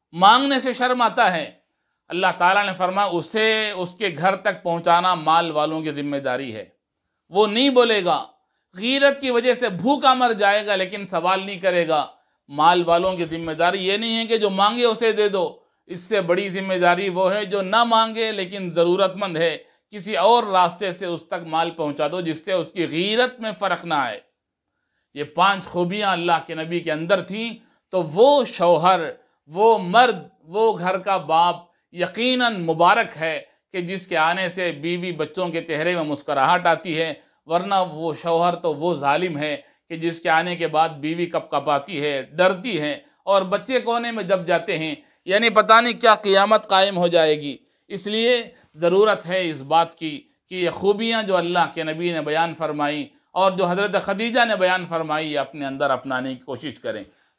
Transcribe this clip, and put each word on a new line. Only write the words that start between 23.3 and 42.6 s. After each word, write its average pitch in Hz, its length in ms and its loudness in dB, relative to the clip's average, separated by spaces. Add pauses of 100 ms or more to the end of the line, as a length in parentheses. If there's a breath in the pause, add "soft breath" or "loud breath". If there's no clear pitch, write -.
में 220 120 -6
फ़र्क 175 320 -4
ना 156 180 0
आए। 113 180 -6 (920)
ये 143 80 -8 (100)
पांच 190 320 2
खूबियां 190 460 -2
अल्लाह 170 280 0
के 165 160 -10
नबी 165 260 -6
के 165 100 -6
अंदर 170 320 0
थीं। 220 320 -8 (380 soft breath)
तो 185 100 0
वो 233 440 4
शौहर, 170 640 2 (400)
वो 214 280 4
मर्द, 190 500 2 (160)
वो 208 280 0
घर 180 260 -2
का 190 180 0
बाप 170 500 2 (260)
यकीनन 220 680 -2
मुबारक 165 520 2
है 156 240 -4 (360)
कि 185 100 -6
जिसके 185 340 -8
आने 170 320 0
से 175 240 -4
बीवी 175 400 -6
बच्चों 156 360 -6
के 165 140 -6
चेहरे 165 320 -2
में 165 100 -2
मुस्कुराहट 151 640 0
आती 165 260 -2
है, 160 180 -4 (360 soft breath)
वरना 185 360 0
वो 160 320 -6
शौहर 170 400 0
तो 170 200 -4
वो 165 220 -2
जालिम 151 400 -2
है 147 180 -6 (360 soft breath)
कि 165 60 -10
जिसके 165 320 -4
आने 170 260 2
के 165 140 -4
बाद 156 300 2
बीवी 165 260 -4
कपकपाती 147 720 -4
है, 139 380 -4
डरती 185 420 0